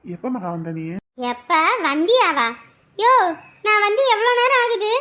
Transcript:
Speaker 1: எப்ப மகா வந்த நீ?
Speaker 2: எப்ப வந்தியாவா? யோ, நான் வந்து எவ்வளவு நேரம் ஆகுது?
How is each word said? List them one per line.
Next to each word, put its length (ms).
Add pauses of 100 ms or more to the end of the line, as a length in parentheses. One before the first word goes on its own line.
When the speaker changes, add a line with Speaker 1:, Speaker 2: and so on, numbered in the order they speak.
Speaker 1:
எப்ப 260
மகா 220
வந்த 200
நீ? 120 (380)
Speaker 2:
எப்ப 360 (260)
வந்தியாவா? 640 (540)
யோ, 120 (520)
நான் 200
வந்து 180 (100)
எவ்வளவு 280
நேரம் 240
ஆகுது? 380